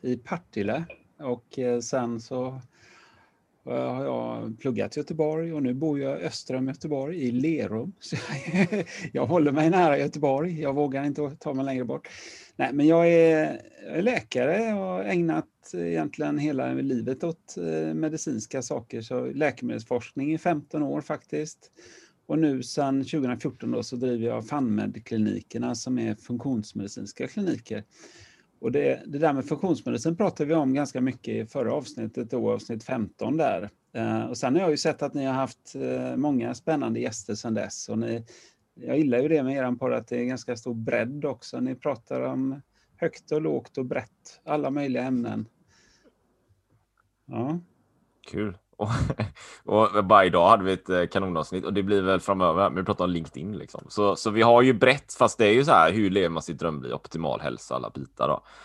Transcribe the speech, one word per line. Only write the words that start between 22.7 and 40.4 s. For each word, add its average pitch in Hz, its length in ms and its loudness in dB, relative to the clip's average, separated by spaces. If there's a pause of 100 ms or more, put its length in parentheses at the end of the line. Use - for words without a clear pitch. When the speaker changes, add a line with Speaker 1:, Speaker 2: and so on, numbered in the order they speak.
Speaker 1:
tjugohundrafjorton 123 680 -4
då, 113 120 -2
så 127 140 -8
driver 120 300 -2
jag 117 180 -2
FunMed-klinikerna 110 1300 -2
som 127 240 -4
är 113 160 -2
funktionsmedicinska 113 1120 -6
kliniker. 113 560 -4 (760)
Och - 120 -2
det, 135 340 2
det 143 120 -8
där 151 140 4
med 135 120 -2
funktionsmedicin 151 720 -2
pratade 170 320 0
vi 160 60 2
om 135 200 4
ganska 139 260 -2
mycket 123 340 -2
i 113 120 -4
förra 120 280 -2
avsnittet, 117 560 -6
då, 113 220 0
avsnitt 113 320 -6
femton 120 520 -4
där. 101 340 0 (220)
Eh, 113 320 -2
och 120 140 -8
sen 131 160 0
har 175 80 4
jag 180 80 2
ju 147 60 2
sett 151 260 -2
att 139 120 -4
ni 139 100 -2
har 135 100 -2
haft, - 400 -6
eh, 127 420 -4
många 127 380 0
spännande 127 460 -2
gäster 113 340 -6
sedan 113 200 -4
dess. - 340 -6
Och 110 100 -2
ni, 117 260 -2 (500)
jag 123 240 -2
gillar 135 200 4
ju 139 100 2
det 156 140 4
med 131 140 -2
eran 123 220 -2
podd, 127 140 0
att 117 160 -4
det 123 120 -4
är 120 40 -2
ganska 123 320 -6